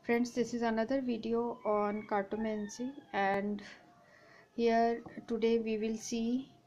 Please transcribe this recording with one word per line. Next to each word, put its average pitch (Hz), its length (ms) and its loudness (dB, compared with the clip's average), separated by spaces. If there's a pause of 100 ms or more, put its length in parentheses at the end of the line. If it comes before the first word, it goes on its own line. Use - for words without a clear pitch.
friends, 240 300 2
this 233 200 0
is 233 80 -2
another 226 400 0
video 233 640 -2
on 208 420 2
cartomancy, 214 840 -2 (200)
and 196 520 0 (920)
here 233 460 4 (260)
today 226 300 4
we 220 220 0
will 220 180 0
see 240 540 -2 (160)